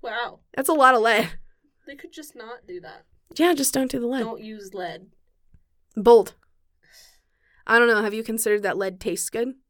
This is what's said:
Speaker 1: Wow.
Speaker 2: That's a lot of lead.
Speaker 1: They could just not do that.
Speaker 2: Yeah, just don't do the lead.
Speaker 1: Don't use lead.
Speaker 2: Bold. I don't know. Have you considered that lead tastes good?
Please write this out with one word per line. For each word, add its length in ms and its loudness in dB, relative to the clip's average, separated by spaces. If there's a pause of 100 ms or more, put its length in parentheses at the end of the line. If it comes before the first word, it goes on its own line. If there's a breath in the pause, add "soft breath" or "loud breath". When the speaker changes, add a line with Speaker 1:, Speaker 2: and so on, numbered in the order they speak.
Speaker 1:
Wow. 380 -8 (160)
Speaker 2:
That's 120 -4
a 40 2
lot 240 6
of 60 4
lead. 320 0 (520)
Speaker 1:
They 80 -18
could 180 -20
just 220 -20
not 320 -18
do 140 -14
that. 240 -20 (320)
Speaker 2:
Yeah, 180 2
just 180 -4
don't 160 -2
do 120 -6
the 80 -4
lead. 160 -4
Speaker 1:
Don't 180 -12
use 320 -18
lead. 320 -12 (920)
Speaker 2:
Bold. 380 6 (1300 soft breath)
I 100 4
don't 80 6
know. 160 4
Have 100 -4
you 120 -8
considered 400 -2
that 120 -2
lead 220 -6
tastes 320 -6
good? 200 -4 (200)